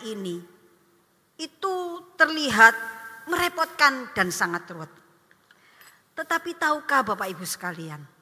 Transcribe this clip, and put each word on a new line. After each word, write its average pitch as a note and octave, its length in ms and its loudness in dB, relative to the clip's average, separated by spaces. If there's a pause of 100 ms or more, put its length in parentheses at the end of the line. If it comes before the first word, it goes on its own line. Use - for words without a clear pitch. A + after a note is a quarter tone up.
ini F#3+ 320 -6 (1040)
itu F#4 320 -4 (400)
terlihat C4+ 640 6 (500)
merepotkan D#4+ 880 2
dan F#3 160 0
sangat E3+ 400 -2
ruwet. D#3+ 220 -14 (1200)
Tetapi E4 400 -4
tahukah D4+ 480 0
Bapak G3 320 -4
Ibu E3 80 -12
sekalian, E3 560 -8 (240)